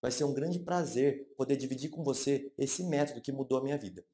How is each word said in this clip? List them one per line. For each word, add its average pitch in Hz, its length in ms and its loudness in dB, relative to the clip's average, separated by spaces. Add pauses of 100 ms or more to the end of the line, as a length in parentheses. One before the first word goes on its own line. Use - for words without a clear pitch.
Vai 123 100 0
ser 147 140 0
um 139 80 2
grande 170 260 0
prazer 139 760 2
poder 135 180 2
dividir 135 340 -4
com 160 140 -8
você 139 540 0
esse 139 260 0
método 147 380 0
que 143 100 -4
mudou 135 260 0
a 131 60 0
minha 139 140 0
vida. 92 260 -8 (100)